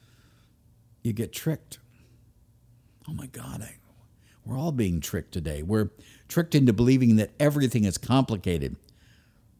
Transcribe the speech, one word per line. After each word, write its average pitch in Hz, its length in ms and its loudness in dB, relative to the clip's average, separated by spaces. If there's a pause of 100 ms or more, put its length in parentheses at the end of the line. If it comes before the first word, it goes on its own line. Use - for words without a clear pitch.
(1040)
you 117 100 -2
get 107 200 -6
tricked. - 480 -8 (1300)
Oh 151 60 -12
my - 120 -12
God, 127 360 -14
I, - 160 -18 (640)
we're 113 120 -8
all 156 140 -2
being 101 300 0
tricked - 320 -8
today. 76 320 -6
We're 107 260 0 (380)
tricked 170 260 -2
into 135 180 6
believing 120 440 4
that 107 240 0
everything 143 420 2
is 98 160 0
complicated. 95 800 0 (840)